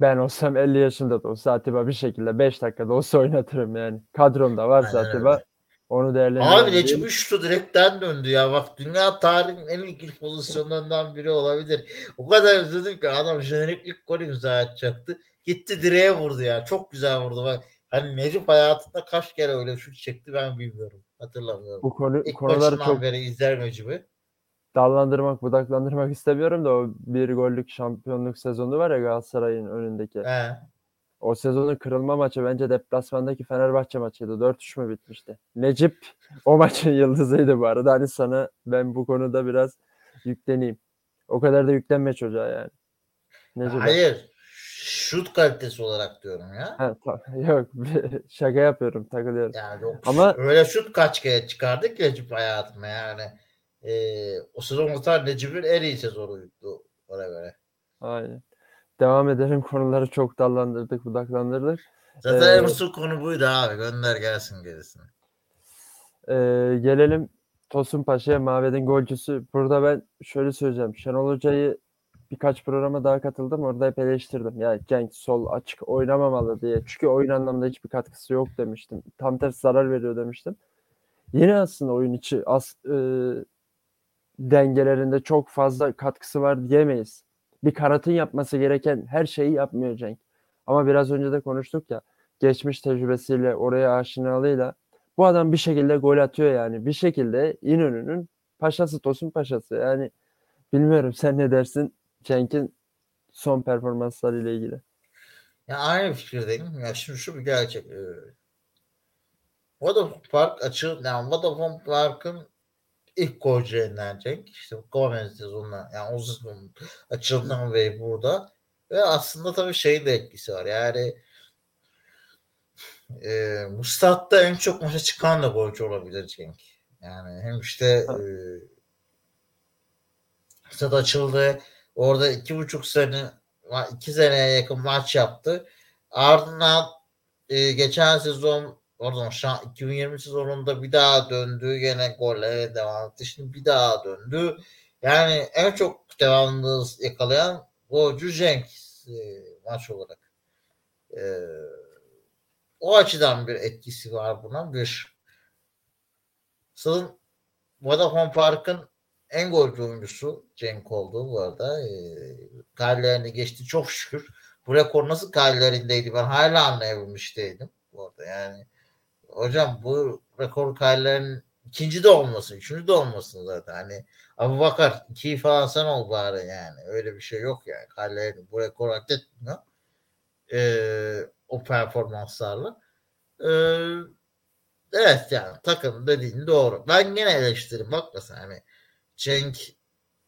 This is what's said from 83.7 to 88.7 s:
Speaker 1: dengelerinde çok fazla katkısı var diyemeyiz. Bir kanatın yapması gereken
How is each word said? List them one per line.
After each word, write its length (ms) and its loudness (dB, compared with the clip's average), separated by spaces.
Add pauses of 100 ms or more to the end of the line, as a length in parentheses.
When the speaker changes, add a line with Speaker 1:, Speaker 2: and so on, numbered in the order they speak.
Speaker 1:
dengelerinde 840 4
çok 280 0
fazla 440 0
katkısı 500 -6
var 260 0
diyemeyiz. 560 2 (400)
Bir 100 2
kanatın 380 2
yapması 460 -2
gereken 480 0